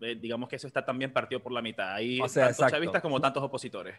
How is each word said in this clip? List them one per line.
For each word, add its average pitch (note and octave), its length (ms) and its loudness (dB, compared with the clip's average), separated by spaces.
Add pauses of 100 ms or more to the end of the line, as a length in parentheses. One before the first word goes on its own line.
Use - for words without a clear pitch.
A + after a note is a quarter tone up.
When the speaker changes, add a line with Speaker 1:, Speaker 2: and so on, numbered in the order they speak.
Speaker 1:
eh, A#2 200 -4
digamos A#2 280 -4
que C#3 80 -6
eso C3+ 100 -10
está C3 180 -2
también B2+ 280 -2
partido B2 300 0
por B2 100 -8
la A#2 100 -2
mitad. G2+ 320 -4
Hay A#2+ 260 0
Speaker 2:
O B2+ 80 0
sea, C3+ 160 6
Speaker 1:
tantos A#2+ 140 6
Speaker 2:
exacto. C3+ 180 6
Speaker 1:
chavistas E3+ 260 0
como C#3+ 180 0
tantos C#3 220 2
opositores. G#2+ 560 -8